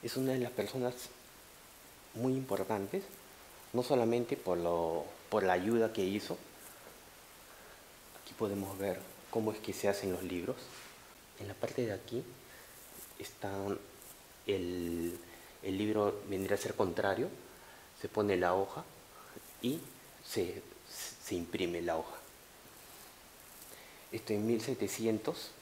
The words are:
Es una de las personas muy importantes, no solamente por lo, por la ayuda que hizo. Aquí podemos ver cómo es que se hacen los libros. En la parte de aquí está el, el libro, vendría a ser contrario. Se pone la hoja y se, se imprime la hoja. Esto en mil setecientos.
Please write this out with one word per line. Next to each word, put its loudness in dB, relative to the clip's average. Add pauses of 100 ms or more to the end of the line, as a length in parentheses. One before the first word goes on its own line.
Es -2
una 4
de 4
las 2
personas 0 (1200)
muy 4
importantes, 0 (680)
no 4
solamente 4
por 2
lo, 2 (260)
por 6
la 6
ayuda 4
que 2
hizo. 0 (1800)
Aquí -14
podemos 0
ver 0 (320)
cómo 4
es -4
que -4
se 2
hacen 2
los 0
libros. -2 (840)
En -6
la -6
parte 0
de 0
aquí -2 (960)
está -6 (920)
el, 2 (460)
el 0
libro, 4
vendría 2
a 2
ser -2
contrario. 4 (720)
Se -4
pone 4
la 6
hoja 2 (760)
y 0 (440)
se, 0 (260)
se -8
imprime 0
la 2
hoja. -2 (2000)
Esto -2
en 4
mil 6
setecientos. 0 (120)